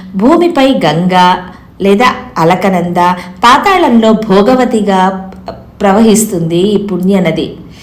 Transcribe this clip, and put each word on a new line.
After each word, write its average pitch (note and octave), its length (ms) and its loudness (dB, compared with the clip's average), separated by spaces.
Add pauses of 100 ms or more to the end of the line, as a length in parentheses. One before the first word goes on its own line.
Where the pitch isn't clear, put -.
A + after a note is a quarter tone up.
(160)
భూమిపై C4+ 580 2 (120)
గంగ F3+ 500 2 (460)
లేదా G3+ 320 2 (240)
అలకనంద, F3 600 0 (460)
పాతాళంలో B3+ 680 2
భోగవతిగా G3+ 1200 0 (500)
ప్రవహిస్తుంది F#3+ 760 0
ఈ G3+ 200 -2
పుణ్యనది. F3 760 -2 (300)